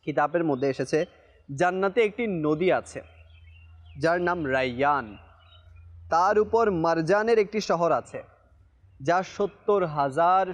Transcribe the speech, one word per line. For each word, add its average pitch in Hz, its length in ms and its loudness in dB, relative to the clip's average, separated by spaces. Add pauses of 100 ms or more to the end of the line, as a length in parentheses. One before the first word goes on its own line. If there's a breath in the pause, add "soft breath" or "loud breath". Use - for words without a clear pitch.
কিতাবের 156 400 -2
মধ্যে 139 240 0
এসেছে, 147 380 -2 (520 soft breath)
জান্নাতে 190 440 0
একটি 214 240 -2
নদী 160 440 0
আছে 135 300 -2 (1000)
যার 165 200 2
নাম 175 260 -2
রাইয়ান, 131 720 0 (960)
তার 190 280 2
উপর 214 320 2
মারজানের 170 680 2
একটি 214 220 -2
শহর 170 320 0
আছে 120 300 -4 (800)
যা 170 200 2
সত্তর 202 640 -2
হাজার 160 680 2